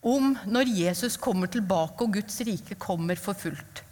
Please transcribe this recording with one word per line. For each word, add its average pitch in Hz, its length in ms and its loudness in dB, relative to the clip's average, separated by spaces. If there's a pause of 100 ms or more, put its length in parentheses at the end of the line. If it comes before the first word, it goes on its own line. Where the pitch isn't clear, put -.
om 269 300 4 (100)
når 247 240 2 (160)
Jesus 180 320 0
kommer 185 320 0
tilbake 185 560 0
og 208 160 2
Guds - 240 -8
rike 208 320 -6
kommer 175 400 -2
for 196 160 -4
fullt. 165 480 -8 (120)